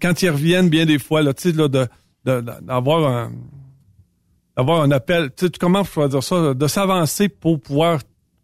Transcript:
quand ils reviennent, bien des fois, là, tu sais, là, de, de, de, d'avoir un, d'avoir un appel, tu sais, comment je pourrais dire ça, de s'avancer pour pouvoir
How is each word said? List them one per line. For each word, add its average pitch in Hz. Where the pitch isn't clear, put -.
quand 175
ils 185
reviennent, 170
bien 160
des 151
fois, 156
là, 139
tu 175
sais, 160
là, 156
de, 131
de, 127
de, 117
d'avoir 135
un, 117
d'avoir 151
un 139
appel, 147
tu 185
sais, 170
comment 185
je -
pourrais 147
dire 131
ça, 160
de 139
s'avancer 190
pour 160
pouvoir 156